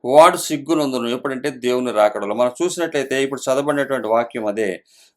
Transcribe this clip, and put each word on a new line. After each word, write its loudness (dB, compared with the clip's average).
వాడు 6
సిగ్గునందును. -2
ఎప్పుడంటే -4
దేవుని -2
రాకడలో. 2
మనం 0
చూసినట్లయితే -2
ఇప్పుడు -4
చదవబడినటువంటి -2
వాక్యం 0
అదే. -4